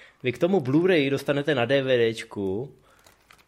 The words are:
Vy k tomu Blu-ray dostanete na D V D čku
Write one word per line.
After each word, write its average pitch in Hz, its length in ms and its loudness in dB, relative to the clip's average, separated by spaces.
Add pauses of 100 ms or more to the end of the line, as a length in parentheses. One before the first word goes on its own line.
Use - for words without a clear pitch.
(220)
Vy 127 100 -2
k - 60 -6
tomu 180 220 2
Blu-ray 147 500 2
dostanete 143 440 -2
na 120 100 0
D 135 180 0
V 131 40 -4
D 117 280 2
čku 104 600 -6 (720)